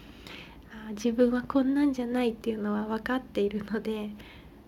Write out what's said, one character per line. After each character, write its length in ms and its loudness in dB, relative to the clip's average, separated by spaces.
あ 160 -12
ー、 20 -
自 200 0
分 200 6
は 120 0
こ 180 4
ん 120 4
な 100 4
ん 100 6
じ 80 -2
ゃ 60 -2
な 160 2
い 80 2
っ 40 -8
て 140 -4
い 60 0
う 60 -4
の 120 0
は 140 0
分 120 -2
か 180 0
っ 40 0
て 200 -2
い 80 4
る 160 -2
の 140 -2
で、 300 -4